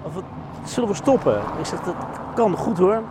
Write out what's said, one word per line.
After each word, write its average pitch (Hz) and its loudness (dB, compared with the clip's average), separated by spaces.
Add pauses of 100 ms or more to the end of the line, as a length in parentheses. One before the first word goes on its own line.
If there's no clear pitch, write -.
Of 151 -8
wat, 180 -8 (420)
zullen 240 0
we 202 2
stoppen?" 135 4 (180)
Ik 156 -2
zeg, - -6
"Dat 175 -4 (400)
kan 208 4
goed, 220 0
hoor. 196 4